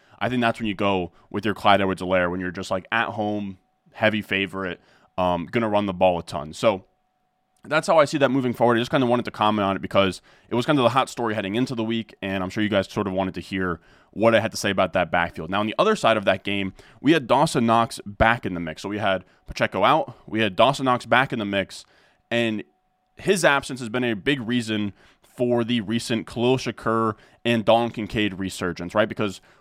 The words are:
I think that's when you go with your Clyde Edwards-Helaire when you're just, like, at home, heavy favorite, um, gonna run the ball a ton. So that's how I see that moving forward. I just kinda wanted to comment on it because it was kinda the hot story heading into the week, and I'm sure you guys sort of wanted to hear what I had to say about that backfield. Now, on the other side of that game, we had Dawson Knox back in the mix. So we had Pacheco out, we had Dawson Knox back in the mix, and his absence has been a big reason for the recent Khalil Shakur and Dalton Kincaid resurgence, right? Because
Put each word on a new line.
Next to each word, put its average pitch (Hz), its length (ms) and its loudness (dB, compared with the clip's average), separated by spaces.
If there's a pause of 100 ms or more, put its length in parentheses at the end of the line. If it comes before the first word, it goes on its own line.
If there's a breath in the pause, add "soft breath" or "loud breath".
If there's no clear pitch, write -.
(200 soft breath)
I 117 100 -2
think 123 120 0
that's 117 180 0
when 113 80 -4
you 101 80 -2
go 95 360 0 (200 soft breath)
with 101 120 -6
your 101 120 0
Clyde 101 260 4
Edwards-Helaire 92 480 0
when 92 100 -4
you're 90 120 -6
just, 92 180 -10
like, 95 220 -4
at 113 180 2
home, 104 480 -6 (360)
heavy 107 280 0
favorite, 95 580 -4 (380 soft breath)
um, 87 300 0
gonna 117 220 0
run 104 180 0
the 95 60 -2
ball 90 260 2
a 82 40 -10
ton. 78 300 -10
So 104 320 0 (800)
that's 147 220 -2
how 165 140 4
I 143 60 8
see 151 140 -4
that 135 120 4
moving 127 220 -2
forward. 117 240 2
I - 20 2
just 123 120 -4
kinda 135 140 2
wanted 120 200 0
to - 60 -8
comment 107 340 0
on 98 100 0
it - 60 -8
because 95 400 0 (280 soft breath)
it 113 60 -4
was 120 100 0
kinda 147 160 2
the 120 80 6
hot 127 200 0
story 113 260 -4
heading 101 200 -4
into 127 200 -2
the 110 80 -4
week, 113 380 -4
and 98 200 -4
I'm 90 80 -4
sure 107 140 -2
you 104 60 0
guys 98 200 0
sort 101 180 -4
of 92 60 -6
wanted 95 200 -2
to 90 80 -10
hear 92 400 -4 (300 soft breath)
what 113 220 2
I 110 60 6
had 107 120 -4
to - 60 -10
say 104 120 -2
about 95 240 0
that 87 180 0
backfield. 85 380 -2
Now, 98 100 -2
on 107 80 -2
the - 100 -6
other 208 180 2
side 110 220 2
of 98 80 -4
that 98 200 0
game, 98 280 -4 (280 loud breath)
we 139 100 4
had 147 160 2
Dawson 135 380 2
Knox 117 400 2
back 113 400 2
in 92 80 -4
the 87 80 -6
mix. 80 220 -10
So 98 60 -8
we 101 100 -6
had 95 260 0 (220 soft breath)
Pacheco - 360 -2
out, 143 320 2 (100)
we 107 140 -4
had 101 160 0
Dawson 131 300 4
Knox 123 200 0
back 123 280 2
in 117 60 -4
the 104 60 -4
mix, 98 380 -4 (480 soft breath)
and 117 320 0 (540)
his 185 260 0
absence 139 380 2
has 117 80 -8
been 123 160 -4
a 120 80 0
big 135 260 -2
reason 110 540 -2 (440 soft breath)
for 120 260 2
the 117 180 0
recent 113 440 -2
Khalil 123 320 0
Shakur 113 560 -2 (320 soft breath)
and 117 180 0
Dalton 117 280 4
Kincaid 104 480 -4
resurgence, 90 560 -6
right? 107 120 2
Because 104 320 -6 (220 soft breath)